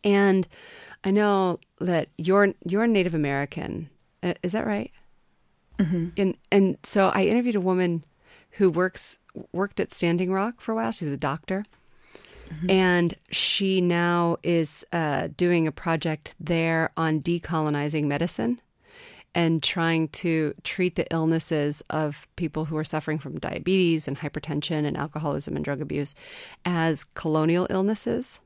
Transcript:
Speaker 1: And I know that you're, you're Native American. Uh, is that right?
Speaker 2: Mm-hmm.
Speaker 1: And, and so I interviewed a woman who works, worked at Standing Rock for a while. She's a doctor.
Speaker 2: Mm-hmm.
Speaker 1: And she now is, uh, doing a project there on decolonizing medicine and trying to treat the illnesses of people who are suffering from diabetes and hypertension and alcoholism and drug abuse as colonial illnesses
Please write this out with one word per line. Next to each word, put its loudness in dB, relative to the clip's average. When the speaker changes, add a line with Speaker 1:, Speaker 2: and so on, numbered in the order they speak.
Speaker 1:
And 4
I -2
know 2
that 0
you're, 4
you're 0
Native 2
American. -4
Uh, -2
is -2
that -2
right? -4
Speaker 2:
Mm-hmm. 0
Speaker 1:
And, 0
and 4
so 4
I 2
interviewed 2
a 0
woman 0
who 4
works, -2
worked -4
at -2
Standing 0
Rock -2
for -4
a -2
while. -2
She's -6
a -4
doctor. -4
Speaker 2:
Mm-hmm. -6
Speaker 1:
And 4
she 0
now 2
is, 0
uh, -2
doing 4
a -2
project -4
there 0
on 2
decolonizing -2
medicine -2
and 2
trying 0
to -2
treat -2
the -2
illnesses 0
of -4
people -4
who -6
are -2
suffering -4
from -8
diabetes 0
and -4
hypertension -4
and -4
alcoholism -4
and -4
drug -4
abuse -6
as 0
colonial 0
illnesses -2